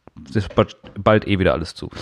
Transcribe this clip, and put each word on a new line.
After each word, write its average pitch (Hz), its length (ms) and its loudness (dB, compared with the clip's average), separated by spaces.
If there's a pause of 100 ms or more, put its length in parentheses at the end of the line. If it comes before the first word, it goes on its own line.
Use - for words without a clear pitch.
(340)
ist 95 220 -4
bald, - 220 0 (200)
bald 107 300 4
eh 98 100 0
wieder 87 160 2
alles 82 220 -6
zu. - 140 -14 (120)